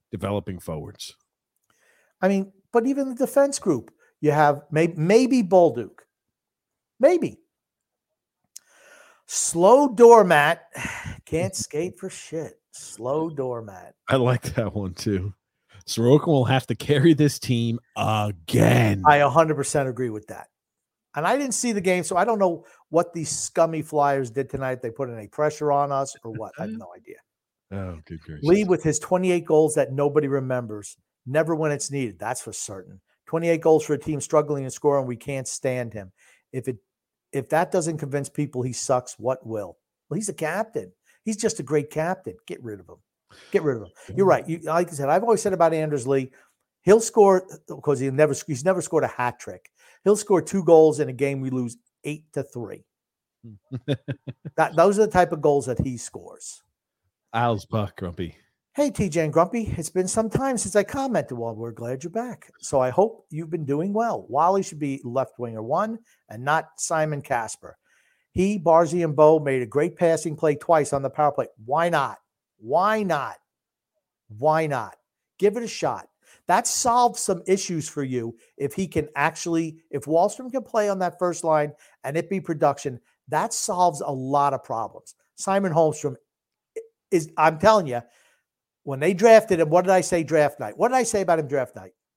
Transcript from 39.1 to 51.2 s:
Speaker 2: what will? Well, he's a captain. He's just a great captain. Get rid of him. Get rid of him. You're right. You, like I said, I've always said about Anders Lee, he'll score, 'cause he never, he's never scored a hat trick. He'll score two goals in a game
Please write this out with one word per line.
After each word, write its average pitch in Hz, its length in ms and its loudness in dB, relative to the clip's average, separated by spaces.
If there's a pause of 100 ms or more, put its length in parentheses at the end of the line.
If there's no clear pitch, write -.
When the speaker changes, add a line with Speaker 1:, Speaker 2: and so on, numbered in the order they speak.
Speaker 2:
what 127 300 -4
will? 101 300 -10 (320)
Well, 147 60 -6
he's 214 140 -6
a 185 40 -6
captain. 156 580 -8 (320)
He's 220 140 -4
just - 240 -4
a - 20 -8
great 151 260 -2
captain. 180 460 -6 (100)
Get - 160 -14
rid 107 200 -12
of 82 60 -20
him. - 100 -20 (540)
Get 185 120 2
rid 139 120 0
of 107 80 -10
him. 95 60 -20 (260)
You're 190 100 4
right. 135 220 4
You, 165 120 -6
like 160 280 -2
I - 40 -16
said, 139 180 -4
I've 180 140 2
always 226 180 2
said 202 100 -2
about 165 220 4
Anders 151 340 -2
Lee, 135 240 -2 (520)
he'll 214 180 6
score, 196 440 4 (380)
'cause 139 160 0
he 135 100 -2
never, 143 240 2 (140)
he's 135 160 -6
never 185 180 0
scored 151 220 0
a 123 40 0
hat 123 300 -4
trick. - 320 -16 (360)
He'll 208 100 6
score 202 260 2
two 180 220 -2
goals 156 380 6
in 131 80 -4
a 127 40 -8
game 139 280 -2